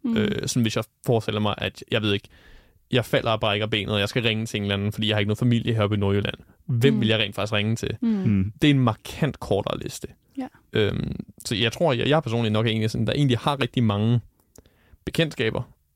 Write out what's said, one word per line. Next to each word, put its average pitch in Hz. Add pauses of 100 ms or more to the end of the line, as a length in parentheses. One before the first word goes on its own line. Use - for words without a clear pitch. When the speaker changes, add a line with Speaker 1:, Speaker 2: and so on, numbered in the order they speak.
Speaker 1:
Mm. 233
Speaker 2:
øh, -
sådan 123
hvis 110
jeg 110 (220)
forestiller 110
mig, 107
at, 101
jeg 113
ved 107
ikke, - (640)
jeg 120
falder 123
og 110
brækker 107
benet, 107
og 101
jeg 101
skal 123
ringe 110
til 113
en 104
eller 101
anden, 101
fordi 107
jeg 107
har 107
ikke 104
noget 107
familie 117
heroppe 107
i -
Nordjylland. 98 (320)
Hvem 127
Speaker 1:
Mm. 214
Speaker 2:
vil 107
jeg 110
rent 104
faktisk 104
ringe 107
til? -
Speaker 1:
Mm. 233
Speaker 3:
Mm. 107 (100)
Speaker 2:
Det 151
er 143
en 131
markant -
kortere -
liste. - (300)
Speaker 1:
Ja. 254 (260)
Speaker 2:
Øhm, - (280)
så -
jeg 110
tror, 160
jeg, 117
jeg 156
personligt 113
nok 110
er 113
en 110
af 110
sådan, 113
der -
egentlig 135
har 143
rigtig 123
mange 110 (840)
bekendtskaber, 131 (340)